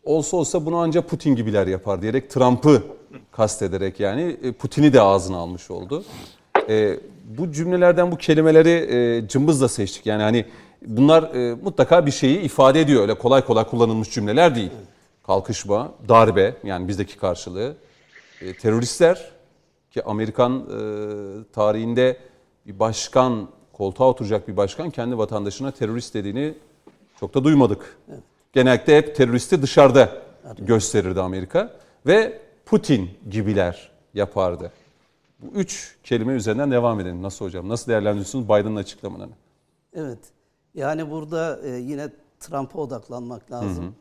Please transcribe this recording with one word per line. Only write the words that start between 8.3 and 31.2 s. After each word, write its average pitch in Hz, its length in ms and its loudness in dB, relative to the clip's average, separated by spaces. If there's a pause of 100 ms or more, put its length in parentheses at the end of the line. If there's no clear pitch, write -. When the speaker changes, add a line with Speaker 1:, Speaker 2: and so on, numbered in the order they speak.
Speaker 1:
e, 120 580 0
cımbızla 135 400 2
seçtik. - 380 -6
Yani 107 180 -2
hani 110 220 2 (400)
bunlar, 147 500 4
e, 120 280 -2
mutlaka 165 420 4
bir 143 60 0
şeyi 143 280 2
ifade 139 420 4
ediyor. 143 200 4
Öyle 104 120 2
kolay 123 320 2
kolay 110 180 2
kullanılmış 113 480 0
cümleler 123 440 2
değil. 95 160 -4 (540)
Kalkışma, 101 680 -4 (180)
darbe, 110 440 6 (100)
yani 92 240 -6
bizdeki 87 300 -8
karşılığı, 98 580 -8 (680)
e, 92 120 -14
teröristler 120 760 0 (600)
ki - 120 -8
Amerikan, 110 560 -2
e, 110 200 -12 (760)
tarihinde 113 640 0 (480)
bir 98 140 -18
başkan, 113 680 -2 (260)
koltuğa 104 340 -2
oturacak 110 400 -2
bir 98 100 -6
başkan 104 320 -4
kendi 123 280 -6
vatandaşına 107 540 -6
terörist 120 420 -8
dediğini 113 400 -6 (680)
çok - 140 -12
da 135 100 -2
duymadık. 135 540 2 (120)
Speaker 2:
Evet. 139 100 -18 (340)
Speaker 1:
Genellikle 131 440 4
hep 151 180 2
teröristi 123 460 2
dışarıda 135 480 6 (380)
Speaker 2:
Evet. 107 200 -16
Speaker 1:
gösterirdi 98 540 0